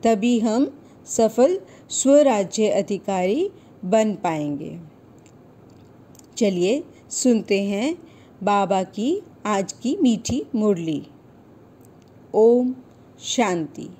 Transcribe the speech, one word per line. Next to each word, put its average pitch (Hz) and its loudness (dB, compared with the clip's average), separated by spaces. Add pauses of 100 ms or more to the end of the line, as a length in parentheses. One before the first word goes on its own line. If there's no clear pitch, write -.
तभी 226 2
हम 233 -2 (260)
सफल 240 2 (300)
स्वराज्य 240 4
अधिकारी 196 -2 (340)
बन 214 2
पाएंगे। 156 -6 (1600)
चलिए 202 0 (260)
सुनते 208 0
हैं 214 -4 (440)
बाबा 196 0
की 262 -4 (240)
आज 196 -2
की 277 -4
मीठी 240 0
मुरली। 170 -2 (1300)
ओम 247 4 (460)
शांति। 175 -4 (120)